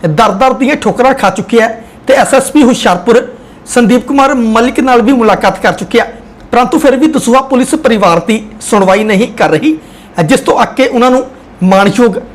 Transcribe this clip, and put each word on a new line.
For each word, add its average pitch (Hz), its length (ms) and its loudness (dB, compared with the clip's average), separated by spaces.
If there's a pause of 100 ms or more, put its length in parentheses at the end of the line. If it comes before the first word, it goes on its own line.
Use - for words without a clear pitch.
ਦਰ-ਦਰ 208 440 0
ਦੀਆਂ 269 240 -2
ਠੋਕਰਾਂ 247 380 0
ਖਾ 214 160 0
ਚੁੱਕਿਆ 226 380 0
ਹੈ - 160 -10 (220)
ਤੇ - 80 2
ਐਸ 254 200 0
ਐਸ 262 160 0
ਪੀ 302 120 4
ਹੁਸ਼ਿਆਰਪੁਰ 226 720 0 (340)
ਸੰਦੀਪ 240 400 0
ਕੁਮਾਰ 277 280 0
ਮਲਿਕ 233 460 0
ਨਾਲ 254 220 2
ਵੀ 220 100 2
ਮੁਲਾਕਾਤ 220 500 0
ਕਰ 196 100 0
ਚੁੱਕਿਆ, 208 340 -2 (460)
ਪਰੰਤੂ 247 260 0
ਫਿਰ 277 180 2
ਵੀ 269 100 0
ਦਸੂਹਾ 262 340 0
ਪੁਲਿਸ 269 340 -2
ਪਰਿਵਾਰ 202 460 0
ਦੀ 214 260 -4 (140)
ਸੁਣਵਾਈ 208 440 0
ਨਹੀਂ 214 280 0
ਕਰ - 180 -2
ਰਹੀ, 285 280 -4 (460)
ਜਿਸ 156 160 0
ਤੋਂ - 220 -2
ਅੱਕ - 120 -6
ਕੇ 262 120 0
ਉਹਨਾਂ 254 240 0
ਨੂੰ 254 160 0 (360)
ਮਾਣਯੋਗ 196 560 2 (160)